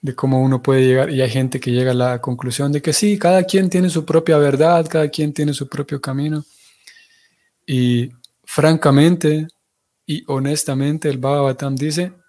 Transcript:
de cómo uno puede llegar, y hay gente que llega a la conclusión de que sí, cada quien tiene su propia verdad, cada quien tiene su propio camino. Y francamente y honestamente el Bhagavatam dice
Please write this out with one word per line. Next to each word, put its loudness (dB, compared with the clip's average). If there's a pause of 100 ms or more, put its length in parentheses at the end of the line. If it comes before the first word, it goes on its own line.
de -6
cómo 0
uno 0
puede 4
llegar, 2
y -2
hay 0
gente -2
que -4
llega 0
a 0
la -2
conclusión -4
de -2
que -2
sí, 0
cada 4
quien 0
tiene 0
su -4
propia 2
verdad, 4
cada 0
quien -4
tiene -2
su -8
propio -8
camino. -4 (1200)
Y 0 (340)
francamente 2 (560)
y -8
honestamente -2
el -2
Bhagavatam -2
dice -4 (160)